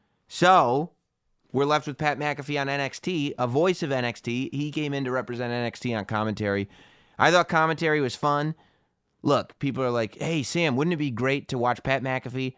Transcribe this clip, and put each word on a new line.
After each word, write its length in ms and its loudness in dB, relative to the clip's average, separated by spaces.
So 640 4
we're 140 2
left 200 2
with 120 -6
Pat 200 0
McAfee 420 -4
on 80 -2
N 120 -2
X 180 -4
T, 400 -2
a 80 0
voice 360 2
of 100 -2
N 120 0
X 160 -6
T. 320 -4
He 200 -4
came 200 -4
in 120 -2
to 80 -2
represent 400 -4
N 120 -2
X 140 -6
T 160 -2
on 100 -2
commentary. 640 -2
I 140 4
thought 180 4
commentary 520 2
was 160 -2
fun. 400 0
Look, 380 0
people 240 -2
are 60 0
like, 260 -2
"Hey, 260 -2
Sam, 320 0
wouldn't 200 2
it 20 -2
be 160 -2
great 360 0
to 100 -4
watch 260 0
Pat 180 0
McAfee, 560 -6